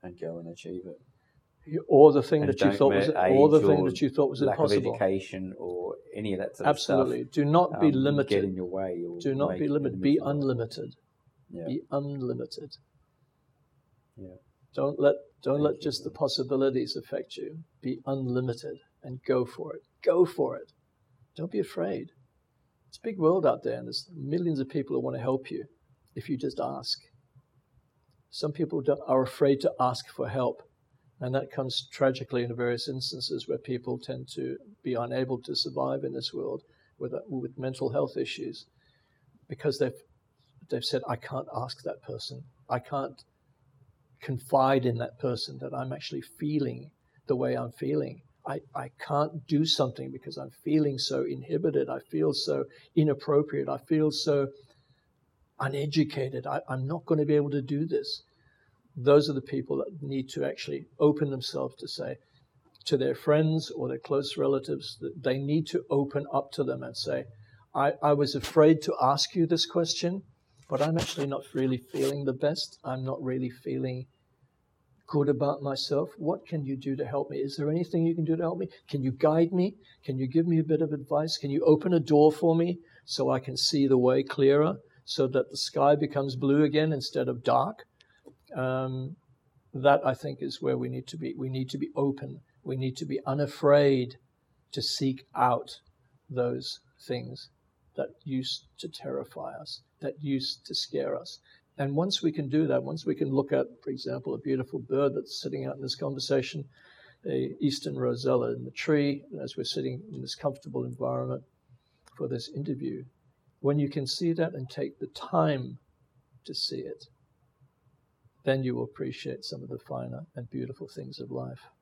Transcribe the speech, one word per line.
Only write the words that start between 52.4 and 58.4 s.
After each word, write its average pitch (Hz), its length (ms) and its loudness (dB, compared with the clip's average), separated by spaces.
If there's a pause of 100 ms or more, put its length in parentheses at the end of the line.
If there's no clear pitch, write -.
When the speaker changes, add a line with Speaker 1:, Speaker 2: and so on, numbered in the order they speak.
Speaker 2:
inappropriate. 143 760 2
I 139 80 -2
feel 156 340 2
so 143 360 0 (1120)
uneducated. 139 880 -2
I, 135 220 -4
I'm 131 180 -2
not 160 180 -6
gonna 151 200 2
be 147 100 2
able 143 160 2
to 143 100 -2
do 143 240 -2
this." - 380 -4 (760)